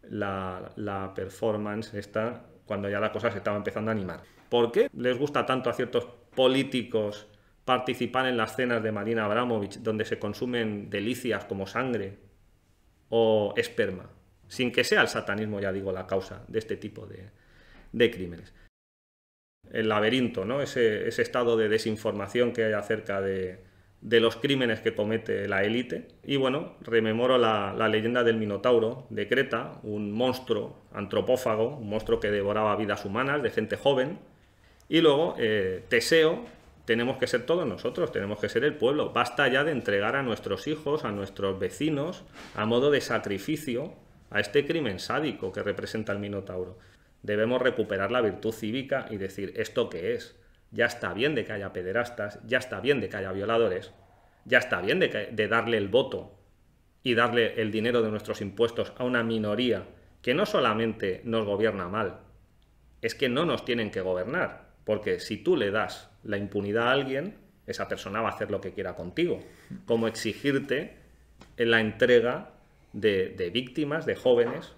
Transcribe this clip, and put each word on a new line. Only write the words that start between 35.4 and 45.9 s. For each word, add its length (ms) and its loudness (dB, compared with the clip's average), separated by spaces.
Teseo, 560 4
tenemos 320 2
que 100 0
ser 180 0
todos 200 2
nosotros, 460 -2
tenemos 300 -4
que 80 -2
ser 160 0
el 100 2
pueblo. 380 2
Basta 340 2
ya 160 4
de 80 2
entregar 460 0
a 60 0
nuestros 440 -4
hijos, 380 -2
a 60 -2
nuestros 460 -4
vecinos, 680 -2
a 100 0
modo 260 4
de 80 4
sacrificio 920 -2
a 120 2
este 240 2
crimen 340 0
sádico 540 -4
que 100 -4
representa 480 -4